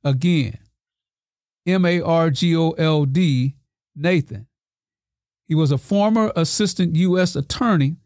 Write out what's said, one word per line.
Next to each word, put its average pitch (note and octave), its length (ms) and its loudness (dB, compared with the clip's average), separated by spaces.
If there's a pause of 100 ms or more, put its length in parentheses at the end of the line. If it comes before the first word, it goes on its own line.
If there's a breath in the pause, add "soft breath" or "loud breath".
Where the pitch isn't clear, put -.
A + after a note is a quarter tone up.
Again, C3+ 560 -2 (1040)
M F#3 200 2
A F3 160 2
R E3 300 2
G E3 260 0
O E3 140 0
L D#3 340 0
D, C#3 500 0 (400)
Nathan. C#3+ 540 -4 (960)
He D#3+ 100 -4
was D3+ 160 2
a C#3+ 80 0
former G#3+ 560 0
assistant F3 640 -2
U F3+ 240 2
S F3+ 160 0
attorney D#3+ 680 0